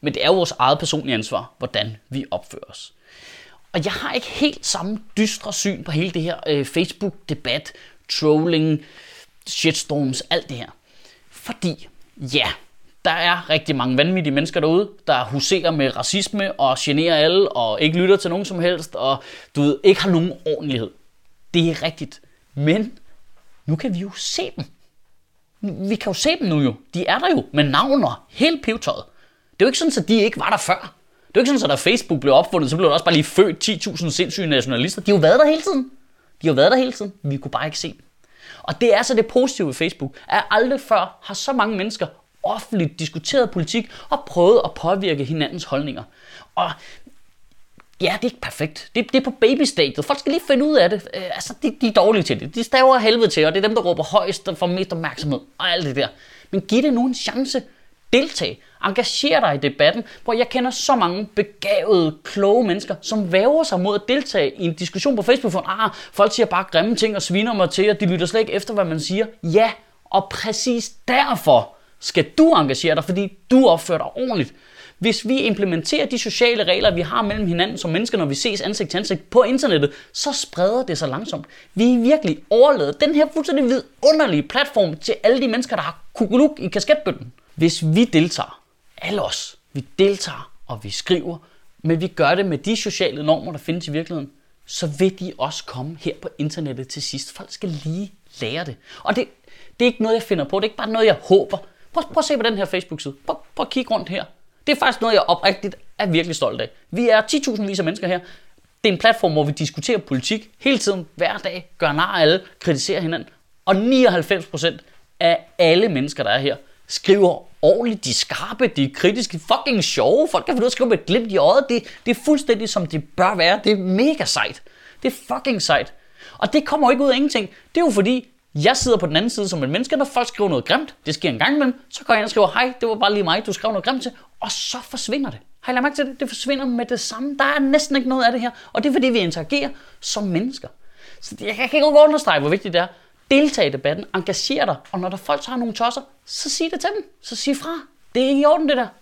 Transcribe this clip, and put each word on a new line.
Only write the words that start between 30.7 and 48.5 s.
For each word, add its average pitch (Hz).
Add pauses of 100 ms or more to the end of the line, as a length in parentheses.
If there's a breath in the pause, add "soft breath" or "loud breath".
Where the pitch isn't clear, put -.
Det -
er 247
jo -
ikke 262
sådan, 175
at 139
da 180
Facebook 185
blev 143
opfundet, 165
så 147
blev 175
der 143
også -
bare 165
lige 156
født 190
ti 214
tusind 165
sindssyge 180
nationalister. 135
De 202
har 202
jo 165
været 175
der 302
hele 311
tiden. 294 (580)
De 156
har 156
jo -
været 156
der 254
hele 254
tiden. 202
Vi 139
kunne 135
bare 127
ikke 147
se -
dem. - (600 loud breath)
Og -
det 233
er 208
så 254
det 226
positive 247
ved 131
Facebook, 165 (120 loud breath)
at 202
aldrig 247
før 190
har -
så 269
mange 220
mennesker 196 (360)
offentligt 190
diskuteret 190
politik 185 (180 loud breath)
og -
prøvet 185
at -
påvirke 170
hinandens 151
holdninger. 139 (520 loud breath)
Og 170 (1300 loud breath)
ja, 185
det 208
er 226
ikke -
perfekt. -